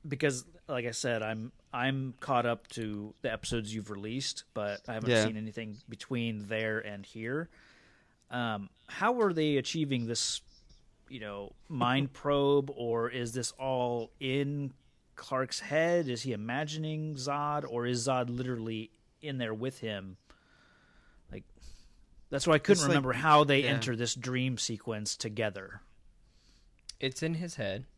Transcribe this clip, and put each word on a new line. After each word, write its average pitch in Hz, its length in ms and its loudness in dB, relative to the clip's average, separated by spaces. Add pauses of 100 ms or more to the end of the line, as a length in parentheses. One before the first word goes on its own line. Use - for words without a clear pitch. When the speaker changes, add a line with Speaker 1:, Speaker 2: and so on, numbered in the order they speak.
Speaker 1:
because, 135 360 0 (220)
like 123 200 -4
I 117 60 -2
said, 113 300 -2
I'm, 110 300 -6 (220)
I'm 131 460 0
caught 123 260 2
up 117 220 0
to 107 540 -6
the 123 100 -2
episodes 110 420 -4
you've 104 160 -6
released, 107 540 -6 (100)
but 104 340 -4
I 120 60 -6
haven't 113 160 -2
Speaker 2:
Yeah. 110 160 8
Speaker 1:
seen 107 100 -2
anything 110 400 -8 (120)
between 113 600 -4
there 110 320 0
and 101 260 -10
here. 127 420 -6 (800)
Um, 110 400 -2 (180)
how 240 320 2
are 202 120 4
they 151 260 4
achieving 135 480 0
this, - 340 -2 (680)
you 127 120 -12
know, 101 320 -10 (160)
mind 135 440 2
Speaker 2:
<laughs> - 100 -20
Speaker 1:
probe, 143 520 4
or 117 360 0
is 120 220 -4
this 123 200 -4
all 123 580 0 (100)
in 139 520 -2 (440)
Clark's 131 440 -2
head? 165 480 2
Is 117 140 -4
he 127 100 -2
imagining 156 840 -4
Zod, 147 520 -2
or 120 180 -2
is 123 220 0
Zod 127 260 2
literally 113 560 -4 (320)
in 143 160 -6
there 110 160 -2
with 127 260 -4
him? 98 360 -6 (1160)
Like, 104 120 -12 (840)
that's 139 160 0
why 160 80 8
I 151 40 8
couldn't 202 140 4
Speaker 2:
It's 180 100 6
like, 175 60 4
Speaker 1:
remember 139 240 4
how 151 320 8
they 139 180 6
Speaker 2:
yeah. - 80 4
Speaker 1:
enter 117 260 0
this 117 180 0
dream 127 440 -2
sequence 107 580 -4
together. 104 640 -4 (1200)
Speaker 3:
It's 135 220 -2
in 165 120 0
his 170 220 -6
head. 104 280 -4 (140)